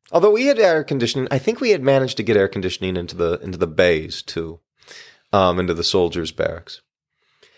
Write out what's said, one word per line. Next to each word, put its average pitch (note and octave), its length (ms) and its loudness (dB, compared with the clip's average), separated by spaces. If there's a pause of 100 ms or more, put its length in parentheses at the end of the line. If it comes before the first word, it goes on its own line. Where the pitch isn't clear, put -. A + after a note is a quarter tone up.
(120)
although E3+ 180 4
we A#3 160 2
had C#4 120 2
air E3+ 240 4
conditioning, C3 480 -4
I C#3 80 0
think A3 220 -4
we B3+ 100 2
had F3 120 2
managed C3+ 340 2
to A2+ 60 -4
get G#2+ 160 2
air G2 100 2
conditioning F#2 480 -6
into F2 180 -8
the, F2 260 -2
into F2 180 -10
the F2 80 0
bays E2 560 0
too, E2 380 -10 (720)
um, F#2 260 4
into F2+ 140 0
the E2 100 -6
soldiers' E2+ 480 -2
barracks. E2 480 -8 (760)